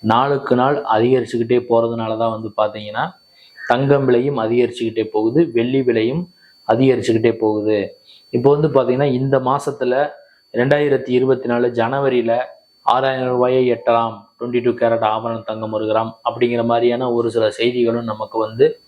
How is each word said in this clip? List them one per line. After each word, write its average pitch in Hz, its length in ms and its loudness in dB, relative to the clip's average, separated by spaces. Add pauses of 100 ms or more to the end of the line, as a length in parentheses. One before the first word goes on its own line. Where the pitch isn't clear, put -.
நாளுக்கு 127 520 2
நாள் 135 300 2
அதிகரிச்சுக்கிட்டே 117 760 0
போறதுனால 117 540 0
தான் 113 160 0
வந்து 110 200 -10
பாத்தீங்கன்னா, 107 500 -4 (560)
தங்கம் 135 460 2
விலையும் 127 340 2
அதிகரிச்சுக்கிட்டே 113 680 -2
போகுது, 113 320 0 (120)
வெள்ளி 123 300 0
விலையும் 120 420 0 (440)
அதிகரிச்சுக்கிட்டே 117 720 2
போகுது. 107 400 0 (560)
இப்போ 127 160 2
வந்து 147 200 2
பாத்தீங்கன்னா, 135 440 2
இந்த 135 260 0
மாசத்துல 131 540 -2 (600)
ரெண்டாயிரத்தி 135 580 2
இருபத்தி 127 360 2
நாலு 120 240 0
ஜனவரியில 120 600 0 (540)
ஆறாயிரம் 127 440 0
ரூபாயை 127 380 2
எட்டலாம், 117 480 0 (160)
ட்வென்டி 120 300 -4
டூ 123 100 0
கேரட் 113 360 0
ஆபரண 113 360 -4
தங்கம் 110 300 -8
ஒரு 107 140 -4
கிராம் 113 240 0 (140)
அப்படிங்கிற 120 400 0
மாதிரியான 120 460 0
ஒரு 117 200 0
சில 110 200 0
செய்திகளும் 117 580 0
நமக்கு 110 300 -6
வந்து 113 260 2 (220)